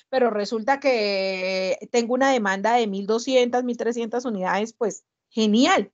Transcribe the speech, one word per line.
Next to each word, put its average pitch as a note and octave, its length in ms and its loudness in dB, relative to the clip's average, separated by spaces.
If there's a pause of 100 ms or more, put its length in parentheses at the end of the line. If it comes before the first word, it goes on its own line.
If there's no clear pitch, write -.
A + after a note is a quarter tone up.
pero B3+ 220 2
resulta A3 500 -2
que F#3+ 960 0 (140)
tengo A#3 220 0
una C4+ 180 2
demanda G#3 440 0
de A#3 120 2
mil G3 200 -6
doscientas, B3 580 2
mil A#3+ 100 -4
trescientas A#3 480 -4
unidades, G3+ 480 -2
pues G3+ 320 -4 (260)
genial. A#3 640 2